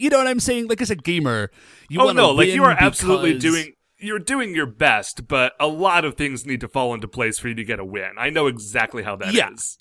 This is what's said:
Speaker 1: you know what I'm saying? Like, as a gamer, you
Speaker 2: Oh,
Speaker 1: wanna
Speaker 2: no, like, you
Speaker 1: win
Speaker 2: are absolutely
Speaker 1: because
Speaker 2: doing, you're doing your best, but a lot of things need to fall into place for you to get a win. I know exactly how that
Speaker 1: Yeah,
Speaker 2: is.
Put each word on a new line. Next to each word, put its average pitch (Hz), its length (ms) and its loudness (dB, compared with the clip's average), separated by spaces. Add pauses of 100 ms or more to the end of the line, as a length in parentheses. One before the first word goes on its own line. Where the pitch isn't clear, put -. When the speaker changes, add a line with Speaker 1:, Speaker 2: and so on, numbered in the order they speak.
Speaker 1:
you 277 80 0
know 294 100 6
what 262 80 2
I'm 254 140 0
saying? 240 280 -2
Like, 226 120 -2
as 220 100 -2
a 202 60 -4
gamer, 135 540 -2 (400)
you 165 100 0
Speaker 2:
Oh, 262 60 6
Speaker 1:
wanna 202 160 4
Speaker 2:
no, 170 80 8
like, 151 180 4
you 247 140 2
Speaker 1:
win 262 80 8
Speaker 2:
are - 80 2
absolutely 185 560 2
Speaker 1:
because 127 80 -4
Speaker 2:
doing, 160 300 0 (300)
you're 214 160 -6
doing 240 360 -4
your 156 120 0
best, 113 600 0
but 127 320 2
a 147 60 2
lot 170 400 0
of 131 80 -6
things 135 320 -6
need 131 140 -6
to 120 80 -10
fall 123 260 -2
into 107 120 -10
place 110 320 -4
for 123 100 -8
you 117 60 -6
to 113 100 -8
get 107 140 -6
a 98 60 -10
win. 95 340 -10
I 127 120 -2
know 156 160 0
exactly 113 560 -4
how 101 140 -8
that 95 180 -4
Speaker 1:
Yeah, - 180 0
Speaker 2:
is. - 280 -12